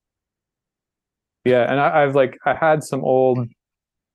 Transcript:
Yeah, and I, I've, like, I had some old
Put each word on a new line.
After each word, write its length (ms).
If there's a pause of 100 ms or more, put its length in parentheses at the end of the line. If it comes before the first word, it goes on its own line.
(1500)
Yeah, 240
and 100
I, 220
I've, 120
like, 300
I 100
had 300
some 180
old 460 (680)